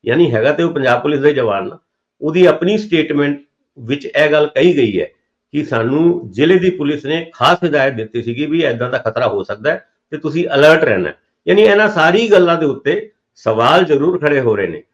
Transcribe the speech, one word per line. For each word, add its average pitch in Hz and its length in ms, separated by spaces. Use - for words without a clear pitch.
ਯਾਨੀ 139 260
ਹੈਗਾ 120 220
ਤੇ 165 100
ਉਹ 170 100
ਪੰਜਾਬ 127 280
ਪੁਲਿਸ 147 180
ਦਾ 143 100
ਹੀ 143 40
ਜਵਾਨ 101 340
ਨਾ। 80 120
ਉਹਦੀ 160 240
ਆਪਣੀ 180 320
ਸਟੇਟਮੈਂਟ 147 640
ਵਿੱਚ 135 260
ਇਹ 147 260
ਗੱਲ 151 160
ਕਹੀ 175 300
ਗਈ 104 220
ਹੈ 76 60
ਕਿ 143 140
ਸਾਨੂੰ 139 680
ਜ਼ਿਲ੍ਹੇ 160 280
ਦੀ 185 100
ਪੁਲਿਸ 147 360
ਨੇ 165 280
ਖਾਸ 160 320
ਹਦਾਇਤ 139 280
ਦਿੱਤੀ 110 300
ਸੀਗੀ 120 220
ਵੀ 160 180
ਏਦਾਂ 123 260
ਦਾ 127 80
ਖਤਰਾ 120 300
ਹੋ 101 160
ਸਕਦਾ 107 280
ਹੈ 185 140
ਤੇ 151 80
ਤੁਸੀਂ 156 380
ਅਲਰਟ 151 280
ਰਹਿਣਾ 92 260
ਹੈ। - 80
ਯਾਨੀ 196 140
ਇਹਨਾਂ 208 280
ਸਾਰੀ 190 420
ਗੱਲਾਂ 175 260
ਦੇ 156 80
ਉੱਤੇ 151 460
ਸਵਾਲ 120 480
ਜ਼ਰੂਰ 156 360
ਖੜੇ 147 200
ਹੋ 117 160
ਰਹੇ 98 120
ਨੇ। 78 160